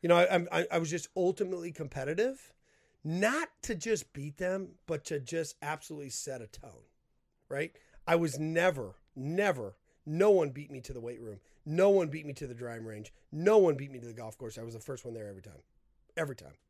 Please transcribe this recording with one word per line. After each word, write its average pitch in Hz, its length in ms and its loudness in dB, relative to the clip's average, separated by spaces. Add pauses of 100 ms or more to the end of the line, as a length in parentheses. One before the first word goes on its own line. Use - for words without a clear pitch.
you 170 60 2
know, 175 80 10
I, 180 160 8
I'm, 175 180 2
I, 170 200 2
I 170 60 2
was 165 140 0
just 165 240 -6
ultimately 180 560 0
competitive, 156 800 -4 (500)
not 214 460 0 (140)
to 240 100 -4
just 208 400 -4
beat 143 240 -12
them, 185 320 -4 (160)
but 151 200 -6
to 151 140 -4
just 156 440 -6
absolutely 147 460 -8
set 131 320 -10
a 107 60 -14
tone, - 360 -20 (680)
right? 147 220 -4 (340)
I 170 120 4
was 165 200 0
never, 156 580 0 (200)
never, 143 600 -2 (300)
no 170 240 4
one 175 220 6
beat 143 180 -14
me 139 120 -12
to 135 120 -14
the 123 80 -10
weight 117 200 -8
room. 107 180 -12 (260)
No 175 240 6
one 190 180 6
beat 151 180 -8
me 143 80 -8
to 139 140 -10
the 123 80 -12
driving 117 300 -10
range. 107 280 -12 (180)
No 185 280 6
one 170 160 8
beat 139 160 -8
me 131 80 -12
to 120 80 -14
the 117 60 -14
golf 110 240 -12
course. 113 200 -10
I 117 60 -12
was 117 100 -10
the 113 60 -10
first 131 260 -12
one 120 80 -10
there 107 140 -10
every 98 140 -14
time, 82 200 -20 (560)
every 147 180 -4
time. 67 200 -20 (140)